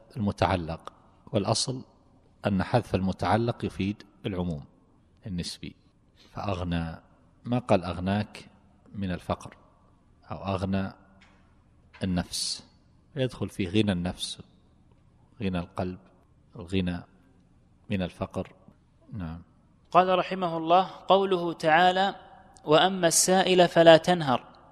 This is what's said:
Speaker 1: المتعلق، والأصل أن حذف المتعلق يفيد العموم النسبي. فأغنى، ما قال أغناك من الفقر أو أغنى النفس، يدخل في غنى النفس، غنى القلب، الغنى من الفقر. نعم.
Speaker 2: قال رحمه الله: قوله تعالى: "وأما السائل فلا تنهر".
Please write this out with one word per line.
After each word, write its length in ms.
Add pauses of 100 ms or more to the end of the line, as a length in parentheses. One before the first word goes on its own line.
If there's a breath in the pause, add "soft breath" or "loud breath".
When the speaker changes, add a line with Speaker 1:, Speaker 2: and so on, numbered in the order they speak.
(180)
Speaker 1:
المتعلق، 760 (380)
والأصل 500 (640)
أن 160
حذف 320
المتعلق 720
يفيد 380 (220)
العموم 380 (640)
النسبي. 480 (580)
فأغنى، 600 (500)
ما 140
قال 240
أغناك 600 (500)
من 160
الفقر 460 (760)
أو 60
أغنى 540 (1120)
النفس، 600 (520)
يدخل 340
في 180
غنى 240
النفس، 460 (1040)
غنى 160
القلب، 400 (560)
الغنى 440 (920)
من 120
الفقر. 520 (600)
نعم. 280 (500)
Speaker 2:
قال 280
رحمه 380
الله: 320 (180)
قوله 460
تعالى: 600 (500)
"وأما 420
السائل 600
فلا 300
تنهر". 460 (280)